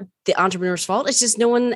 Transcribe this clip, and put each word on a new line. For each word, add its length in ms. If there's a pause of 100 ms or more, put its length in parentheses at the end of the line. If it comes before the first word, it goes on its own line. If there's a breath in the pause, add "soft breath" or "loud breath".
(260)
the 140
entrepreneur's 460
fault. 240
It's 100
just 200
no 80
one 280